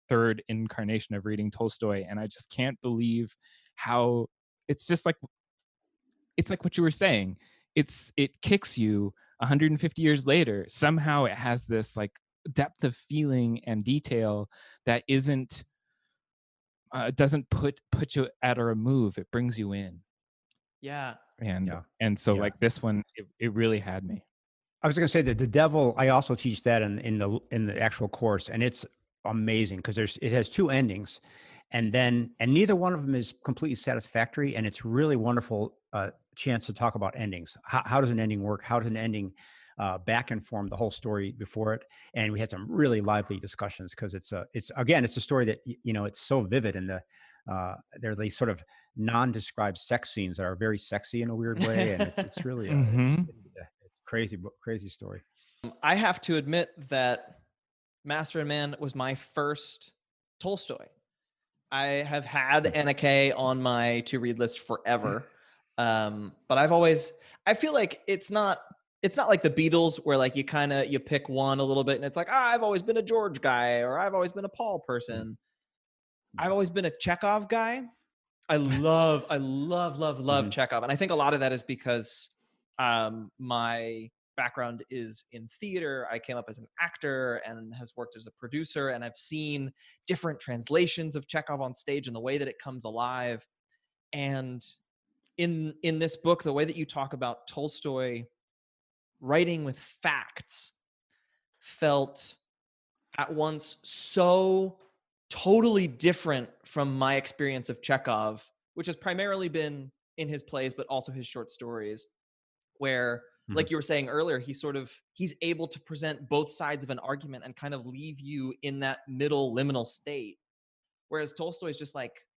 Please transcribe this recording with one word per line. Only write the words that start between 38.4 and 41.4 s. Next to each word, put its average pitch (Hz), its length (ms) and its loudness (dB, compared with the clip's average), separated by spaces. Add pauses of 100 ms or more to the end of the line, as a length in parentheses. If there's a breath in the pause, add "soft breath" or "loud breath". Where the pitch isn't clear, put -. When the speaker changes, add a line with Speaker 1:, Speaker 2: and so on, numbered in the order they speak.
Speaker 3:
work? 101 180 -2
How 120 160 0
does 113 120 0
an 110 80 -2
ending 107 360 -4 (440 loud breath)
uh, 95 200 -4
back 113 340 0
and 107 140 -6
form 101 240 -6
the 98 80 -8
whole 107 140 0
story 101 400 -4
before 110 420 -4